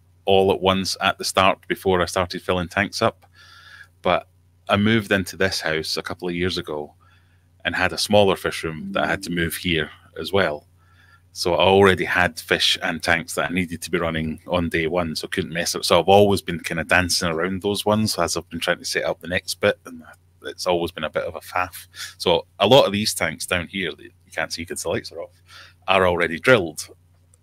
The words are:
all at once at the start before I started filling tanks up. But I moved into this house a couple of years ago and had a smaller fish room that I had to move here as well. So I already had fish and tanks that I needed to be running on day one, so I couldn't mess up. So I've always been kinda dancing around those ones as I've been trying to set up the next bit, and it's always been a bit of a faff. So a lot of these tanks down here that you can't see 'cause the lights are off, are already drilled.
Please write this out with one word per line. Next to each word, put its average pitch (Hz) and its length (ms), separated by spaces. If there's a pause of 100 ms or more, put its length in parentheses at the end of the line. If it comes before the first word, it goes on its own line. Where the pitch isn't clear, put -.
(260)
all 95 260
at 87 100
once 92 400
at 92 160
the 95 60
start - 440
before 92 340
I 85 40
started 90 360
filling 90 260
tanks - 340
up. - 240 (760)
But 90 260 (400)
I 104 100
moved 104 340
into 98 260
this 92 240
house 80 360
a 80 40
couple - 260
of 90 80
years 87 220
ago 76 360 (720)
and 87 120
had 87 180
a 78 40
smaller 104 380
fish - 280
room 78 300
that - 120
I - 20
had 82 160
to 82 80
move 85 240
here 80 340 (300)
as 82 140
well. 82 340 (680)
So 87 200
I 78 80
already 95 420
had 87 340
fish - 440
and 87 180
tanks 85 320
that 73 160
I 80 40
needed 87 280
to - 100
be 90 60
running 80 500
on 87 220
day 82 160
one, 82 300
so - 100
I - 80
couldn't 87 180
mess 82 220
up. 90 100
So - 160
I've 82 80
always 101 360
been 85 160
kinda 82 240
dancing 90 440
around 87 360
those 101 220
ones 107 340
as 85 180
I've 82 120
been 85 100
trying 87 180
to 82 80
set - 180
up 87 160
the - 80
next 90 280
bit, - 300
and 80 180 (400)
it's - 240
always 85 240
been 78 140
a 76 40
bit - 140
of 82 120
a 78 40
faff. - 480 (320)
So 85 260 (140)
a 101 80
lot 123 180
of 98 60
these 104 240
tanks 80 320
down 87 200
here 87 240
that 73 120
you - 80 (200)
can't 78 220
see 85 100
'cause - 200
the 82 60
lights 101 220
are 80 120
off, - 180 (460)
are 95 200
already 85 320
drilled. 90 480 (560)